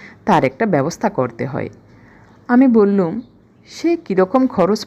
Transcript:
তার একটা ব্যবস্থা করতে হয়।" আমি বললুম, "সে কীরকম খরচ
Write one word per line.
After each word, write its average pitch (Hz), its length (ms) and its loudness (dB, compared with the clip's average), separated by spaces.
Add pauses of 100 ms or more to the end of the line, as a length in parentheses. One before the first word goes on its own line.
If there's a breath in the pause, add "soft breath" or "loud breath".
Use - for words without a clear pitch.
(240 loud breath)
তার 160 200 2
একটা 220 220 -2
ব্যবস্থা 170 420 -2
করতে 123 380 -6
হয়।" 131 220 -8 (800 soft breath)
আমি 254 200 4
বললুম, 202 520 2 (460)
"সে 339 300 -4
কীরকম 202 500 0
খরচ 208 400 0